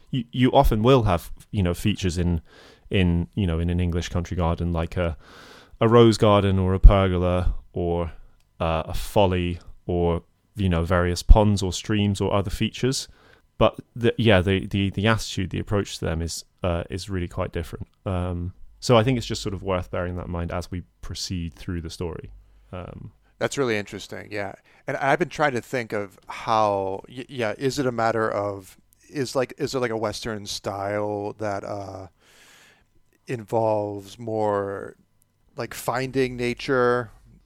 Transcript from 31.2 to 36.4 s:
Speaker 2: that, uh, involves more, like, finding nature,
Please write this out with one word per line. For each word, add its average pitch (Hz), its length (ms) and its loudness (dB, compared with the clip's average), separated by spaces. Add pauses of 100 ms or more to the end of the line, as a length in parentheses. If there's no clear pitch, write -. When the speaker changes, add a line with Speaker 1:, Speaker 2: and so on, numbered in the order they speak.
Speaker 2:
that, 104 260 -6
uh, 98 440 -12 (1160)
involves 107 920 -4
more, 104 800 -2 (600)
like, 117 180 -10
finding 127 640 -2
nature, 123 720 0 (360)